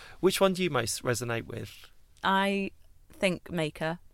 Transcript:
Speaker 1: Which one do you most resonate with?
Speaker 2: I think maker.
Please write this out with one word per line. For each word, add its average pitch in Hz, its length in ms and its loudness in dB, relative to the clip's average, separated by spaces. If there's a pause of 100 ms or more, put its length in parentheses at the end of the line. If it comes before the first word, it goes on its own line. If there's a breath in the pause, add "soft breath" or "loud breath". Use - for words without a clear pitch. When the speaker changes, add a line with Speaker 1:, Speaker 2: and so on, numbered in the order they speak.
(240 loud breath)
Speaker 1:
Which 185 160 4
one 190 140 6
do 180 100 0
you 175 60 2
most 120 340 0
resonate 117 440 0
with? - 420 -12 (340)
Speaker 2:
I 196 480 2 (400)
think - 400 -2
maker. 160 480 -2 (140)